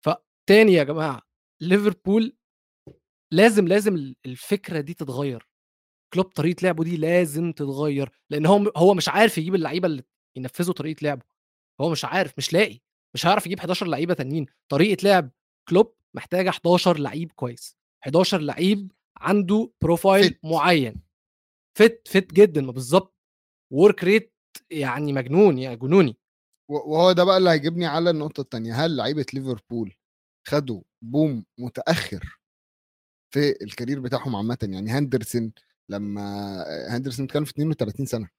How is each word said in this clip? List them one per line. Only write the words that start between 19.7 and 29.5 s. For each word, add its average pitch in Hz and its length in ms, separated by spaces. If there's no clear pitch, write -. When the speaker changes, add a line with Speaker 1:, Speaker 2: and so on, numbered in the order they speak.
Speaker 1:
profile 190 420
Speaker 2:
فت. - 100
Speaker 1:
معين، 156 580
فت، 226 300
فت 190 260
جدًا، 170 260
ما 131 120
بالظبط. 131 440
work 190 320
rate 214 220
يعني 147 420
مجنون، 139 460
يعني 127 180
جنوني. 135 420
Speaker 2:
و-، 147 220
وهو 175 200
ده 180 120
بقى 190 140
اللي 185 120
هيجيبني 165 360
على 165 240
النقطة 151 300
التانية. 117 340
هل 165 100
لعيبة 131 380
ليفربول 120 600